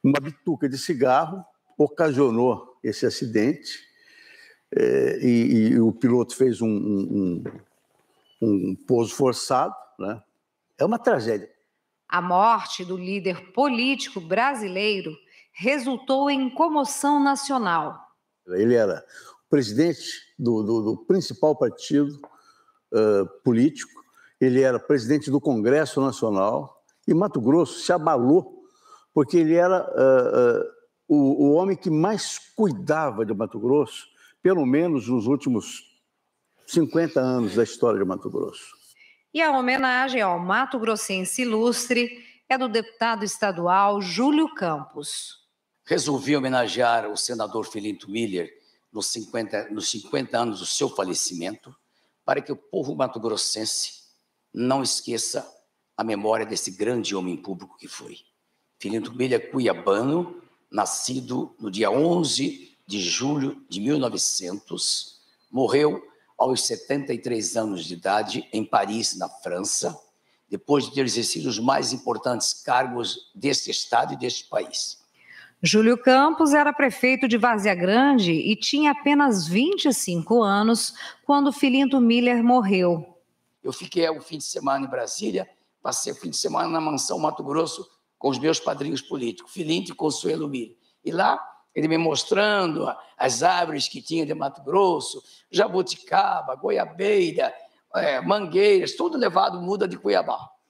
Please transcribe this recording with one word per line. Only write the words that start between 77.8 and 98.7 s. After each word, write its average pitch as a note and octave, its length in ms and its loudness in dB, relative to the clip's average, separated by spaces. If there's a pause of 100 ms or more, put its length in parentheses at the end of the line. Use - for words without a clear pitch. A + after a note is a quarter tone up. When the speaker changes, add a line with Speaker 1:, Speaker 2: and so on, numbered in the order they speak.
Speaker 2:
e E3+ 240 2
tinha D4 380 0
apenas C#4+ 540 2
vinte C#4+ 380 0
e C#4 80 4
cinco F#3 480 0
anos G#3+ 540 2 (280)
quando C#4+ 300 4
Filinto C4+ 480 2
Miller A#3+ 420 4
morreu. F#3+ 760 2 (440)
Speaker 3:
Eu C3+ 80 -6
fiquei E3 380 -2
o D#3 100 -4
fim D#3 200 -12
de - 60 -10
semana C#3 420 -4
em - 20 -14
Brasília, F#3 580 -6 (360)
passei - 280 -6
o C#3+ 40 -10
fim - 160 -12
de - 60 -6
semana - 300 -2
na E3 140 -2
Mansão D3+ 380 -4
Mato D#3 240 -4
Grosso D3+ 440 -4 (300)
com C#3 120 -2
os B2+ 100 -2
meus D3+ 200 0
padrinhos D3 420 -4
políticos, - 520 -8
Filinto F3 380 -4
e - 40 -14
Consuelo D#3 520 -4
Miller. B2 280 -10 (300)
E D#3+ 60 -6
lá, E3 280 0 (340)
ele D#3 140 0
me D#3+ 100 2
mostrando E3+ 880 0
a, - 140 -6 (180)
as B2 240 0
árvores E3+ 460 0
que C3 140 -10
tinha D#3+ 240 -4
de D3+ 80 -6
Mato - 280 -8
Grosso, D#3+ 600 0 (260)
jabuticaba, F#3 1080 0
goiabeira, F3+ 960 0 (440)
é, C#3+ 260 0
mangueiras, F#3+ 720 2